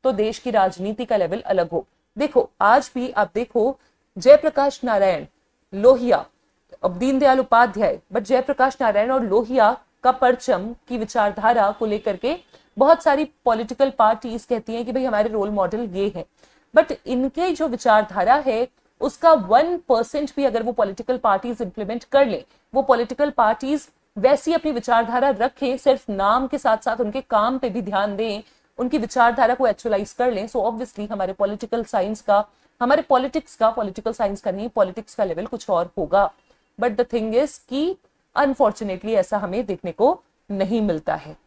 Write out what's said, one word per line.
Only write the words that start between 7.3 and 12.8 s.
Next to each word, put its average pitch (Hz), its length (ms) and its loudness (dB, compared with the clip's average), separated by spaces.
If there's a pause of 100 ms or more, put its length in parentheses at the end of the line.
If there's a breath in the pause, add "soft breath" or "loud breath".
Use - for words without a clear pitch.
उपाध्याय, 220 600 2 (140)
but 214 100 -2
जयप्रकाश 262 580 0
नारायण 220 300 0
और 262 120 0
लोहिया 226 480 2 (320)
का 254 80 4
परचम 247 600 0 (140)
की 240 100 -6
विचारधारा 214 760 0
को 220 140 -4
लेकर 208 320 -4
के 294 200 -4 (400 soft breath)
बहुत 294 260 4